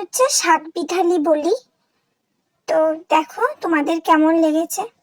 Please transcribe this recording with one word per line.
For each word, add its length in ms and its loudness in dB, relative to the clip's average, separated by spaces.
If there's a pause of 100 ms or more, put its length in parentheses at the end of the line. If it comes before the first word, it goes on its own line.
হচ্ছে 300 -2
শাক 320 0 (120)
পিঠালি 440 -2
বলি। 360 0 (1120)
তো 260 0
দেখো, 480 -2 (180)
তোমাদের 400 -2
কেমন 400 4
লেগেছে। 420 0 (200)